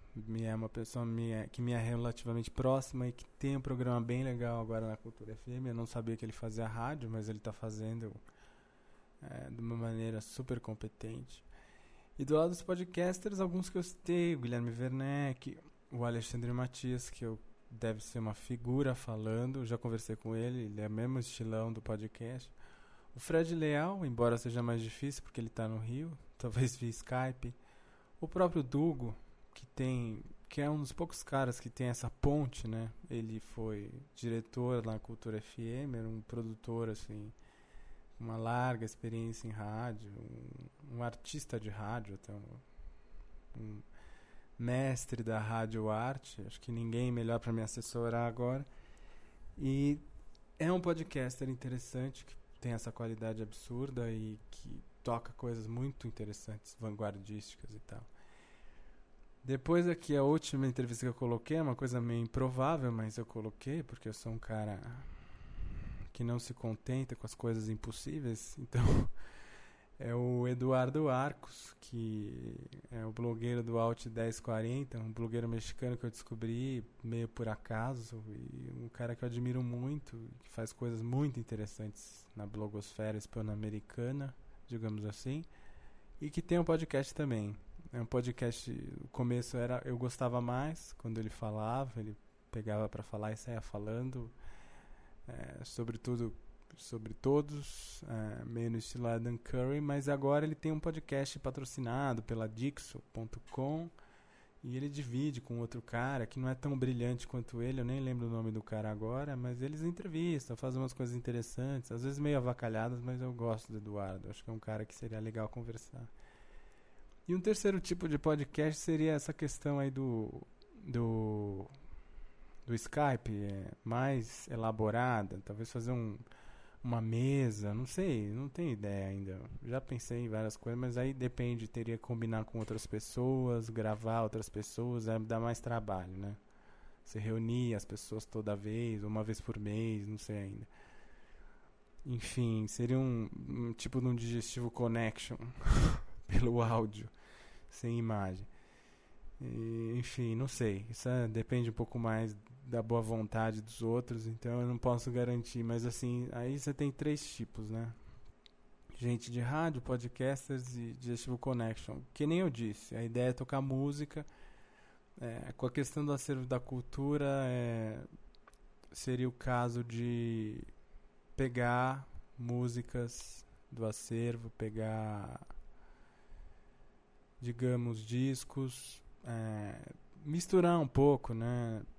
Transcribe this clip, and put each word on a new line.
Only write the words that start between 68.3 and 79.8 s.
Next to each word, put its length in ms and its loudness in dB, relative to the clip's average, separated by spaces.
<laughs> 20 -6
Então, 480 8
é 140 0
o 320 4
Eduardo 640 4
Arcos, 720 -2
que 720 -4
é 160 -6
o 60 -4
blogueiro 540 0
do 140 2
Alt 280 4
dez 320 0
quarenta, 580 0
um 160 -4
blogueiro 360 0
mexicano 480 0
que 100 -2
eu 40 0
descobri 720 -2
meio 240 0
por 220 -2
acaso, 800 -2
e 420 -8
um 100 -6
cara 260 -4
que 80 -4
eu 20 2
admiro 340 2
muito, 560 -2